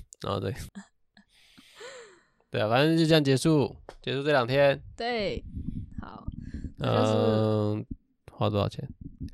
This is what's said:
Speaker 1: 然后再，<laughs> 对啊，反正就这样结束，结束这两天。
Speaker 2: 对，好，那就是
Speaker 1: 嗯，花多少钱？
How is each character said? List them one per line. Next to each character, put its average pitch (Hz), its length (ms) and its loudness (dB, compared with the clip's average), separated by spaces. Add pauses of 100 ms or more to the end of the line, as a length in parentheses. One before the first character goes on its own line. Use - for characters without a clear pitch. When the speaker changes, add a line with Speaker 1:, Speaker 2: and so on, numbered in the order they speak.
(220)
Speaker 1:
然 - 100 -4
后 101 60 -2
再， 104 160 -4 (800)
<laughs> - 1160 -20
对 117 100 -4
啊， 107 80 0
反 127 160 4
正 165 120 4
就 165 100 4
这 160 80 6
样 151 100 6
结 135 120 4
束， 151 380 4 (280)
结 123 120 -6
束 139 80 -4
这 151 100 0
两 127 140 4
天。 139 340 4 (140)
Speaker 2:
对， 214 480 -4 (580)
好， - 240 -14 (520)
那 113 240 0
就 107 60 4
是 110 80 2
Speaker 1:
嗯， 107 720 2 (440)
花 107 200 -2
多 101 100 0
少 101 80 0
钱？ - 180 -10 (480)